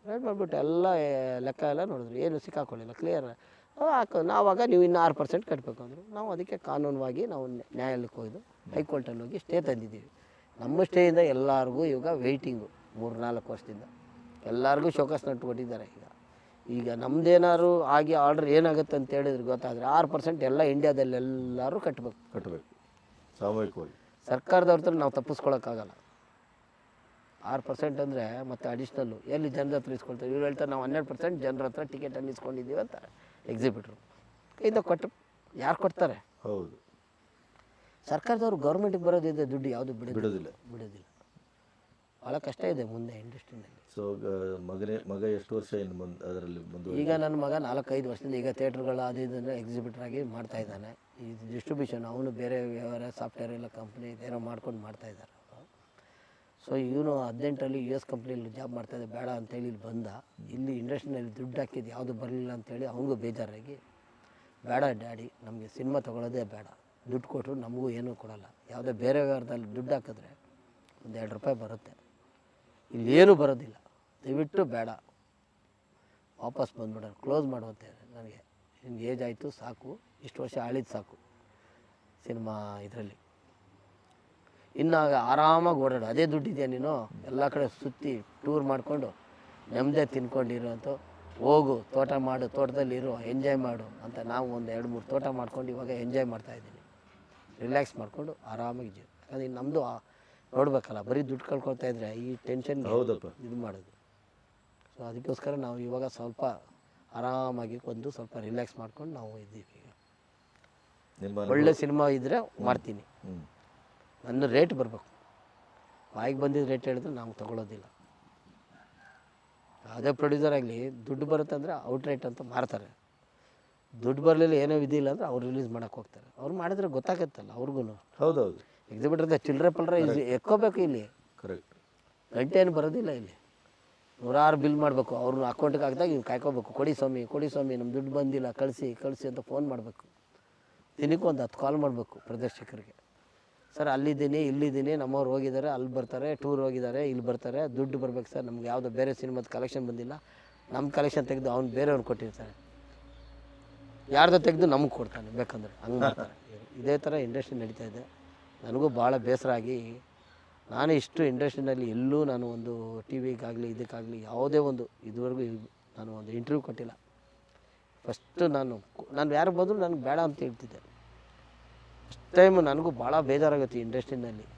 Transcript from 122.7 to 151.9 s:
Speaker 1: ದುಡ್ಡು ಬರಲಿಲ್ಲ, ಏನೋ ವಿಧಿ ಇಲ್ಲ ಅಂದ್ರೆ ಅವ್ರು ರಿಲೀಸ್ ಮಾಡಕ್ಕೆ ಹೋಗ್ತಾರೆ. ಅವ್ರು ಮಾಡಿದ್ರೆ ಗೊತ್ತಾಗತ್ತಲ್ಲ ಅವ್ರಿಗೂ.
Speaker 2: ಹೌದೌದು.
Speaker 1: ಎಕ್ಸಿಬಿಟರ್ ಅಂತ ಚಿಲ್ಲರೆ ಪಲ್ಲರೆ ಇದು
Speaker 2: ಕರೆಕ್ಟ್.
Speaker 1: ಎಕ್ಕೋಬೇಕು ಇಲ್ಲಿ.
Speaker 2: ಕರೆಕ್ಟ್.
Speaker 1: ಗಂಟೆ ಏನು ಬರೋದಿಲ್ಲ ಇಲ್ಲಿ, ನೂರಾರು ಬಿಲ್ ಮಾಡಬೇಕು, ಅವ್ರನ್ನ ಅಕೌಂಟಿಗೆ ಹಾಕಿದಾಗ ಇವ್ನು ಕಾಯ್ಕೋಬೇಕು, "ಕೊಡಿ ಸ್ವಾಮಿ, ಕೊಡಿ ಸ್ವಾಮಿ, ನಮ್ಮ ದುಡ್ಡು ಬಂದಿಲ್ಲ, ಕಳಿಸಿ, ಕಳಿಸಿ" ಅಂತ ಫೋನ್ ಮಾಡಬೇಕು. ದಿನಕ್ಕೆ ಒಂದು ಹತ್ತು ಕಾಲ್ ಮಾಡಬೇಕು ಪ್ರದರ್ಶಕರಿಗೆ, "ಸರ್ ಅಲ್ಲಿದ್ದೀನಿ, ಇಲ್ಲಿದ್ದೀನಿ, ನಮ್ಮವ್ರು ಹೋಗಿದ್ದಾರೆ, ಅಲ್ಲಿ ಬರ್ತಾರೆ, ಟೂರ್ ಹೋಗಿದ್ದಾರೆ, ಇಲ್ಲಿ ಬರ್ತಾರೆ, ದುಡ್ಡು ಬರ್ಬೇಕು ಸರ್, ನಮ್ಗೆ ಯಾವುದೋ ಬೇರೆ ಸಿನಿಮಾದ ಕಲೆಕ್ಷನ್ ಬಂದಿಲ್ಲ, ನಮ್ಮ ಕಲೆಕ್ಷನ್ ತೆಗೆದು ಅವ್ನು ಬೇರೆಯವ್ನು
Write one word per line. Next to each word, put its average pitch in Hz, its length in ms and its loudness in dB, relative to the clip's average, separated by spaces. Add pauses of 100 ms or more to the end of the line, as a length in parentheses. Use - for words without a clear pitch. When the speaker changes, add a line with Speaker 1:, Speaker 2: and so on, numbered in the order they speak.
Speaker 1:
ದುಡ್ಡು 135 200 0
ಬರಲಿಲ್ಲ, 160 320 8
ಏನೋ 147 200 4
ವಿಧಿ 147 220 2
ಇಲ್ಲ 139 140 2
ಅಂದ್ರೆ 170 160 -2
ಅವ್ರು 123 200 -2
ರಿಲೀಸ್ 127 240 -4
ಮಾಡಕ್ಕೆ 113 260 -8
ಹೋಗ್ತಾರೆ. - 420 -20
ಅವ್ರು 143 160 -6
ಮಾಡಿದ್ರೆ 190 340 -2
ಗೊತ್ತಾಗತ್ತಲ್ಲ 139 640 -2
ಅವ್ರಿಗೂ. 131 300 -4 (360)
Speaker 2:
ಹೌದೌದು. 143 520 2 (220)
Speaker 1:
ಎಕ್ಸಿಬಿಟರ್ 151 340 2
ಅಂತ 160 80 4
ಚಿಲ್ಲರೆ 147 360 4
ಪಲ್ಲರೆ 170 300 2
ಇದು 147 120 4
Speaker 2:
ಕರೆಕ್ಟ್. 127 180 0
Speaker 1:
ಎಕ್ಕೋಬೇಕು 208 500 4
ಇಲ್ಲಿ. 123 280 0 (340)
Speaker 2:
ಕರೆಕ್ಟ್. 92 320 -10 (600)
Speaker 1:
ಗಂಟೆ 139 260 4
ಏನು 180 120 8
ಬರೋದಿಲ್ಲ 156 380 0
ಇಲ್ಲಿ, 117 300 -10 (800)
ನೂರಾರು 147 340 6
ಬಿಲ್ 147 200 4
ಮಾಡಬೇಕು, 135 400 2
ಅವ್ರನ್ನ 131 280 2
ಅಕೌಂಟಿಗೆ 139 400 2
ಹಾಕಿದಾಗ 139 240 2
ಇವ್ನು 139 140 0
ಕಾಯ್ಕೋಬೇಕು, 123 520 -2
"ಕೊಡಿ 143 200 2
ಸ್ವಾಮಿ, 131 320 -2
ಕೊಡಿ 147 220 -4
ಸ್ವಾಮಿ, 135 280 -2
ನಮ್ಮ 120 160 -4
ದುಡ್ಡು 135 200 -4
ಬಂದಿಲ್ಲ, 135 380 0
ಕಳಿಸಿ, 131 440 -4
ಕಳಿಸಿ" 135 340 -6
ಅಂತ 127 120 -6
ಫೋನ್ 143 280 -4
ಮಾಡಬೇಕು. 117 380 -10 (920)
ದಿನಕ್ಕೆ 156 280 2
ಒಂದು 139 160 2
ಹತ್ತು - 160 -6
ಕಾಲ್ 143 180 2
ಮಾಡಬೇಕು 131 500 -2
ಪ್ರದರ್ಶಕರಿಗೆ, 113 680 -8 (800)
"ಸರ್ 151 120 0
ಅಲ್ಲಿದ್ದೀನಿ, 143 540 2
ಇಲ್ಲಿದ್ದೀನಿ, 139 540 2
ನಮ್ಮವ್ರು 135 340 0
ಹೋಗಿದ್ದಾರೆ, 135 400 0
ಅಲ್ಲಿ 131 180 -4
ಬರ್ತಾರೆ, 131 460 -4
ಟೂರ್ 143 260 -2
ಹೋಗಿದ್ದಾರೆ, 131 500 -2
ಇಲ್ಲಿ 123 140 -4
ಬರ್ತಾರೆ, 123 520 -4
ದುಡ್ಡು 135 220 -2
ಬರ್ಬೇಕು 123 340 -4
ಸರ್, 131 120 -4
ನಮ್ಗೆ 117 220 -8
ಯಾವುದೋ 123 240 -2
ಬೇರೆ 131 240 0
ಸಿನಿಮಾದ 127 360 -4
ಕಲೆಕ್ಷನ್ 127 380 -4
ಬಂದಿಲ್ಲ, 120 340 -8 (500)
ನಮ್ಮ 139 180 -2
ಕಲೆಕ್ಷನ್ 143 360 2
ತೆಗೆದು 131 240 -2
ಅವ್ನು 127 180 0
ಬೇರೆಯವ್ನು 135 360 2